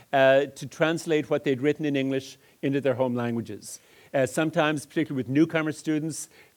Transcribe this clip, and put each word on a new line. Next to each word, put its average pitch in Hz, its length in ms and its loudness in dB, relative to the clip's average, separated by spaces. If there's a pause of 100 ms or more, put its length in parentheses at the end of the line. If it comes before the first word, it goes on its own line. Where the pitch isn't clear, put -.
(120)
uh, 135 340 6
to 139 200 -14
translate 156 640 -2
what 147 140 0
they'd 135 180 0
written 147 240 0
in 143 120 -2
English 135 420 -4 (240)
into 139 180 0
their 131 140 0
home 123 220 0
languages. 117 640 -6 (340)
Uh, 135 120 4
sometimes, 156 600 0
particularly 143 360 -4
with 110 60 -6
newcomer 156 440 2
students, 151 560 -6 (280)